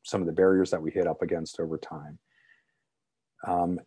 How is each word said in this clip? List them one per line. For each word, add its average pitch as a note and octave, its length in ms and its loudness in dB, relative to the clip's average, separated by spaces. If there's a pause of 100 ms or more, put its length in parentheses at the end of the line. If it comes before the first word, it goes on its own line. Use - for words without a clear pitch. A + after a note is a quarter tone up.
some - 180 -4
of F2+ 60 -2
the E2 60 -2
barriers F#2 400 6
that D#2+ 100 -2
we D#2+ 80 -4
hit F2+ 160 0
up D#2+ 160 -2
against E2 380 -4
over D#2+ 180 -4
time. D2 400 -14 (1300)
Um, F2 400 0